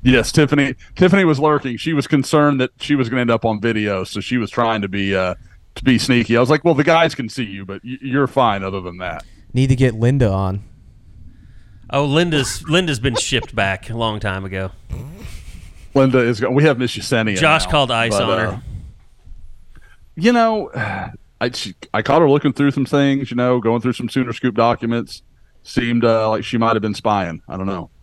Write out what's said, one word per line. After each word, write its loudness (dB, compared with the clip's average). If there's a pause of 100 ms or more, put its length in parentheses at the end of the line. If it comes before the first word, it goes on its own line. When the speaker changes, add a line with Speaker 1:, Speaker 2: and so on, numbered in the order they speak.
Speaker 1:
Yes, 4
Tiffany. 2 (220)
Tiffany 6
was 2
lurking. 0
She -4
was 0
concerned 2
that 0 (100)
she -2
was 0
gonna -2
end 0
up 2
on -2
video, -2
so -10
she -4
was -4
trying -2
to -4
be, -2
uh, -2 (400)
to -12
be 4
sneaky. 2
I 4
was 2
like, 2
"Well, 4
the 0
guys 4
can -6
see -8
you, -12
but -12
y-, -12
you're 0
fine 2
other -6
than -12
that." -10 (280)
Speaker 2:
Need 2
to 4
get 2
Linda 2
on. -2 (1300)
Speaker 3:
Oh, 0
Linda's, 0
Linda's 0
been 0
shipped -4
back -2
a -6
long -2
time -4
ago. -6 (1200)
Speaker 1:
Linda 4
is 2
go-, -2
we 2
have 4
Miss -4
Yesenia 0
Speaker 3:
Josh 2
Speaker 1:
now, -6
Speaker 3:
called 2
ice 0
Speaker 1:
but, 2
Speaker 3:
on 0
her. -2
Speaker 1:
uh, -8 (1600)
you 2
know, 0
<sighs> -8
I, 0
she, -10 (200)
I 0
caught 4
her 6
looking 2
through 2
some -2
things, 0
you -6
know, 2
going 0
through 0
some -6
Sooner -2
Scoop -2
documents. 0 (420)
Seemed, -2
uh, 4
like 0
she -4
might 2
have -2
been -2
spying. -2
I -10
don't -6
know. -6 (140)